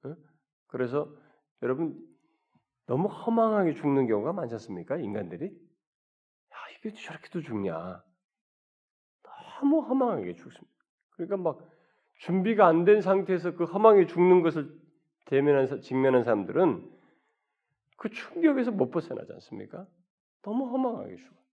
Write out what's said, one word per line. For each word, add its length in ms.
어? 100
그래서 440
여러분 360
너무 220
허망하게 640
죽는 320
경우가 260
많지 220
않습니까? 420
인간들이. 500
"야, 1080
이게 140
저렇게도 500
죽냐?" 640
너무 220
허망하게 540
죽습니다. 500
그러니까 260
막 340
준비가 480
안 180
된 160
상태에서 560
그 80
허망하게 420
죽는 360
것을 280
대면한 400
사-, 140
직면한 440
사람들은 680
그 120
충격에서 600
못 200
벗어나지 420
않습니까? 540
너무 280
허망하게 460
죽어요. 240